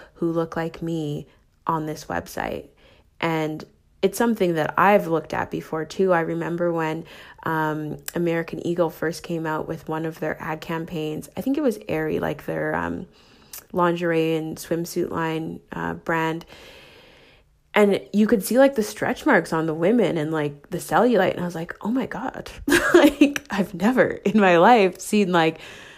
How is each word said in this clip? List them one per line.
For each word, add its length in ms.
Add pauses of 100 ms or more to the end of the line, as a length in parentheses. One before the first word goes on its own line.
(160)
who 160
look 240
like 260
me 460 (400)
on 200
this 180
website?" 640 (520)
And 460 (360)
it's 160
something 360
that 240
I've 300
looked 260
at 180
before 320
too. 300
I 80
remember 500
when, 320 (400)
um, 540 (160)
American 520
Eagle 240
first 340
came 220
out 220
with 220
one 160
of 140
their 220
ad 200
campaigns. 760
I 60
think 160
it 60
was 160 (100)
Aerie, 300
like, 260
their, 300
um, 320 (640)
lingerie 640
and 220
swimsuit 520
line, 500 (140)
uh, 220
brand. 500 (1300)
And 220 (140)
you 120
could 180
see, 140
like, 180
the 80
stretch 420
marks 260
on 140
the 80
women 440
and, 140
like, 380
the 80
cellulite. 540
And 100
I 40
was 100
like, 260
"Oh 100
my 140
God." 440 (180)
<laughs> 260
Like, 560
I've 240
never 340
in 320
my 180
life 440
seen, 320
like, 260 (380)